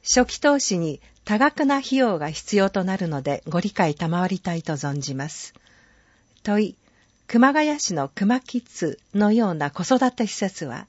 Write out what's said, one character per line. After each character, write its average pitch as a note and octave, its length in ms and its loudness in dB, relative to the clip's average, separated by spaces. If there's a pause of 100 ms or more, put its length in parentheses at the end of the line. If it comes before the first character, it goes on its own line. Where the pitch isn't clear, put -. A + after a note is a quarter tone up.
初 - 220 4
期 - 140 -8
投 C#4+ 200 4
資 G3+ 200 -2
に D#3 240 -4 (240)
多 G#3+ 100 0
額 D4 300 2
な C#4 100 4
費 C4+ 220 -2
用 A3 200 2
が D3+ 120 -4
必 - 260 -4
要 G3 140 4
と G3 120 -2
な F#3+ 140 -2
る F3+ 120 -4
の D3 120 -4
で C#3 260 -2
ご E3+ 140 0
理 G3+ 100 -4
解 D#3+ 240 2
賜 F3 320 -2
り F#3 120 -2
た E3+ 160 -6
い E3 80 -6
と D#3+ 120 -4
存 C#3+ 260 -4
じ C3 140 -8
ま C3+ 140 -8
す。 - 240 -16 (920)
問 G#3 220 2
い、 F#3 120 -8 (500)
熊 B3+ 260 6
谷 D4+ 260 0
市 - 140 -4
の C#3 220 -2
熊 A#3 260 0
キ - 180 -8
ッ A#3+ 80 -8
ズ - 320 -6 (140)
の G#3 200 2
よ A3 180 2
う E3+ 40 -2
な D3 160 -2
子 - 120 -8
育 B3+ 280 2
て A#3+ 160 -4
施 - 100 -8
設 F#3+ 280 -6
は？ B2+ 240 -10